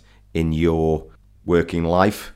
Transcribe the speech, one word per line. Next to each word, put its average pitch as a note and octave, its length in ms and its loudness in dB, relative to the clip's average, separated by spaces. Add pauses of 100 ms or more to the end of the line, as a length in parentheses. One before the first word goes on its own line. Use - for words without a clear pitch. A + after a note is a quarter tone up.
(340)
in E2 180 0
your D#2+ 520 0 (400)
working E2+ 380 0
life F#2 540 0